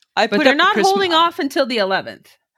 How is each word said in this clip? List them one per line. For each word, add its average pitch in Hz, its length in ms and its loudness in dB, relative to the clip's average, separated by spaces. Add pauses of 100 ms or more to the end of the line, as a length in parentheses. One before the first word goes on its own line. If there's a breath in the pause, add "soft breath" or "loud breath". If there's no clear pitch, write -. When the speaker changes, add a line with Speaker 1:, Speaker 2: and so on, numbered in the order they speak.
(160)
Speaker 1:
I 208 100 2
Speaker 2:
But 202 100 -2
Speaker 1:
put 302 80 0
Speaker 2:
they're 262 80 4
Speaker 1:
up 285 60 -2
the 330 60 2
Speaker 2:
not 392 100 2
Speaker 1:
Christmas 392 180 2
Speaker 2:
holding 392 220 -2
off 339 240 0
until 277 280 -2
the 233 120 -4
eleventh. 185 580 -6 (220)